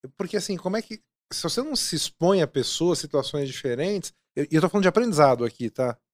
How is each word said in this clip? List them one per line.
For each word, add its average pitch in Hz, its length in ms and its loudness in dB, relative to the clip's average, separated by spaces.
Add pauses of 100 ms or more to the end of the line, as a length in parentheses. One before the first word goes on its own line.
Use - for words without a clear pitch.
(160)
porque 190 220 -6
assim, 196 180 -4
como 185 220 -4
é 226 60 -2
que, 220 160 -16 (340)
se - 80 -6
você 170 220 -2
não 302 120 -6
se - 200 -2
expõe 175 480 2
a 139 40 2
pessoas, 156 520 0
situações 143 480 -2
diferentes, 147 640 -4 (240)
e 143 40 -2
eu, 147 100 -4
eu 156 100 4
tô 180 80 2
falando 202 140 0
de 185 60 6
aprendizado 151 540 4
aqui, 117 280 -4
tá? 123 260 -2 (160)